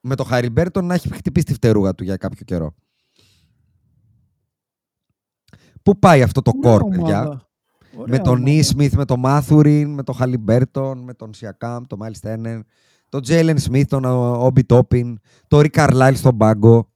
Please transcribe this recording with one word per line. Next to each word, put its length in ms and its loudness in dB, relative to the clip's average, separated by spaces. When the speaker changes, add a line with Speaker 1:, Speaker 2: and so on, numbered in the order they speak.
Speaker 1:
Με 140 -6
τον 120 -6
Χάριμπερτον 580 -2
να 100 -4
έχει 200 -4
χτυπήσει 320 -4
τη 80 -6
φτερούγα 400 0
του 100 -12
για 120 -6
κάποιο 280 -10
καιρό. 300 -6
Πού 160 0
πάει 240 6
αυτό 200 -2
το 100 2
Speaker 2:
Ωραία 140 6
Speaker 1:
core, 140 0
παιδιά; 300 -2
Speaker 2:
ομάδα. 280 -10
Ωραία 120 -16
Speaker 1:
Με 100 0
τον 160 -2
Speaker 2:
ομάδα. 160 0
Speaker 1:
Νίσμιθ, 460 0
με 80 0
τον 160 -4
Μάθουριν, 760 2
με 80 -10
τον 120 -10
Χαλιμπέρτον, 840 -2
με 160 -18
τον 200 -20
Σιακάμ, 520 -14
τον 120 -14
Μάιλς 220 -14
Τέρνερ, 400 -10
τον 140 -8
Τζέιλεν 360 0
Σμιθ, 300 0
τον, 160 -4
ο, 400 -2
Όμπι 200 4
Τόπιν, 540 2
τον 120 4
Ρικ 120 2
Καρλάιλ 440 4
στον 200 2
πάγκο. 600 4